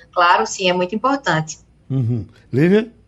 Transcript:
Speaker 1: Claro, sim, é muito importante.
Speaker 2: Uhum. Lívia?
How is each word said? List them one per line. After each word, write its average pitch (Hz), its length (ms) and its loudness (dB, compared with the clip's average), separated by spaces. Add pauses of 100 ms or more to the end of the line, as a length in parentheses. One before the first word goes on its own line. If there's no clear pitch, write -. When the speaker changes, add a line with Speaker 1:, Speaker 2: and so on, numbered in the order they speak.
(120)
Speaker 1:
Claro, 185 340 2
sim, 190 220 -4
é 180 40 2
muito 180 220 -2
importante. 208 640 -2 (320)
Speaker 2:
Uhum. 120 340 -2 (280)
Lívia? 185 360 2 (200)